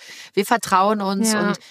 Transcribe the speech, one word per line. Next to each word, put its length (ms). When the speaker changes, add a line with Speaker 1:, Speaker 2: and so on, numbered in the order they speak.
Speaker 1:
wir 140
vertrauen 560
uns 300
Speaker 2:
Ja. 160
Speaker 1:
und 100